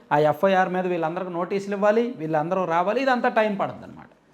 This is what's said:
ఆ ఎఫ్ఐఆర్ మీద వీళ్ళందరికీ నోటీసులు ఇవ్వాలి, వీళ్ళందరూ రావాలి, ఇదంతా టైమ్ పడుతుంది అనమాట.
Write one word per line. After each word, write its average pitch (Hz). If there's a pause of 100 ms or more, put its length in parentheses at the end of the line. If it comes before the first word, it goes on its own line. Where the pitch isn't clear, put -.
(120)
ఆ 147
ఎఫ్ఐఆర్ 185
మీద 180
వీళ్ళందరికీ 180
నోటీసులు 190
ఇవ్వాలి, 214
వీళ్ళందరూ 160
రావాలి, 180
ఇదంతా 254
టైమ్ 214
పడుతుంది 139
అనమాట. - (280)